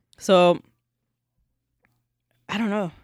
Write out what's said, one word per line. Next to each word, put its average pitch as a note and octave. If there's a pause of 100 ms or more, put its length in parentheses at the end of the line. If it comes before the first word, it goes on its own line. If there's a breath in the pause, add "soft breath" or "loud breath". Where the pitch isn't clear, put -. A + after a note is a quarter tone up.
(180)
So, F3+ (1900)
I F#3+
don't A3
know. G3 (120)